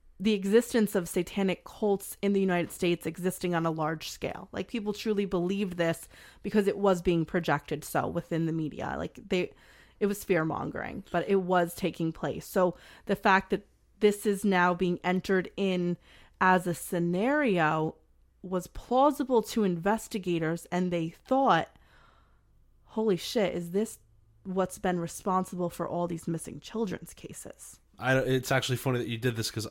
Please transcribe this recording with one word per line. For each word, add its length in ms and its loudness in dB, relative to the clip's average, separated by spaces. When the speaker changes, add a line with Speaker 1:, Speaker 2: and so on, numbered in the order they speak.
Speaker 1:
the 140 2
existence 600 4
of 160 0
satanic 560 -2
cults 560 -4
in 100 0
the 80 2
United 320 0
States 360 -2
existing 480 -4
on 100 0
a 60 2
large 360 -4
scale. 440 -10
Like, 160 -6
people 260 -4
truly 320 0
believed 520 -2
this 300 0
because 240 2
it 100 2
was 240 4
being 240 2
projected 580 -2
so 240 -2
within 380 -2
the 80 -2
media. 460 -4
Like, 280 -8
they, 240 -2
it 60 2
was 180 -2
fear-mongering, 880 -2
but 160 0
it 100 4
was 360 2
taking 380 -2
place. 340 -6
So 300 2
the 80 2
fact 340 4
that 160 -2
this 280 2
is 180 0
now 300 4
being 280 0
entered 540 0
in 400 0
as 280 4
a 80 -2
scenario 1200 0
was 240 -4
plausible 720 2
to 220 -2
investigators, 1080 -2
and 200 0
they 180 -2
thought, 640 2
"Holy 320 0
shit, 380 0
is 160 -6
this 260 -2
what's 340 -2
been 220 0
responsible 720 -2
for 180 -6
all 200 -2
these 200 -6
missing 320 -6
children's 560 -6
cases?" 640 -18
Speaker 2:
I, 180 4
it's 340 2
actually 260 2
funny 200 0
that 100 -2
you 120 -4
did 160 0
this, 160 -4
'cause 200 -6